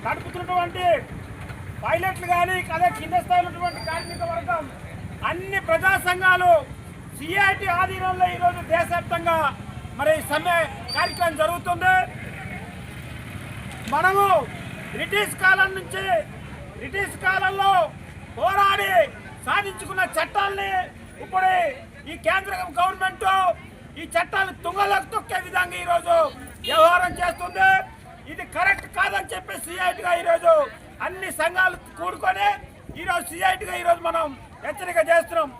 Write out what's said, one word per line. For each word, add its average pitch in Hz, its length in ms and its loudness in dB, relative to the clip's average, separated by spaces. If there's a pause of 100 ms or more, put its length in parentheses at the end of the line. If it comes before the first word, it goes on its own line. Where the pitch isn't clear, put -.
నడుపుతున్నటువంటి 349 800 -4 (960)
పైలట్లు 349 500 -2
కానీ, 359 240 2 (180)
అదే 349 140 4 (100)
కింద 359 260 -4
స్థాయిలో 349 240 2
ఉన్నటువంటి 339 400 -6
కార్మిక 339 340 -8 (100)
వర్గం, 339 300 -4 (680)
అన్ని 381 380 -4
ప్రజా 339 240 4 (140)
సంఘాలు 359 460 6 (640)
సిఐటి 381 500 0 (140)
ఆధీనంలో 370 560 0
ఈరోజు 349 240 2 (120)
దేశవ్యాప్తంగా 339 640 0 (600)
మరి 214 160 4 (160)
సమ్మె 320 260 2 (380)
కార్యక్రమం 339 480 0
జరుగుతుంది. 349 520 2 (2000)
మనము 381 300 6 (680)
బ్రిటిష్ 381 500 -2
కాలం 381 260 6 (100)
నుంచి, 381 260 -8 (720)
బ్రిటిష్ 370 480 -6
కాలంలో 381 460 4 (680)
పోరాడి 392 540 4 (540)
సాధించుకున్న 381 560 -2 (140)
చట్టాల్ని 392 560 0 (520)
ఇప్పుడు 370 280 2 (580)
ఈ 330 60 -10 (100)
కేంద్ర 381 260 0 (280)
గవర్నమెంట్ 381 500 0 (680)
ఈ 339 40 -10 (100)
చట్టాలు 370 380 0 (120)
తుంగలోకి 392 480 0
తొక్కే - 320 -4
విధంగా 359 380 0
ఈరోజు 349 320 2 (500)
వ్యవహారం 330 560 6
చేస్తుంది. 359 480 2 (640)
ఇది 339 120 -10 (120)
కరెక్ట్ 381 400 2
కాదని 392 360 0
చెప్పి 381 220 -10 (100)
సిఐటిగా 359 460 -2 (120)
ఈరోజు 339 300 4 (540)
అన్ని 370 320 -6
సంఘాలు 359 380 2 (240)
కూడుకొని 370 480 0 (520)
ఈరోజు 349 300 -2
సిఐటిగా 370 520 -2
ఈరోజు 339 260 2
మనం 320 280 -2 (280)
హెచ్చరిక 339 360 -2 (100)
చేస్తున్నాం. 330 500 2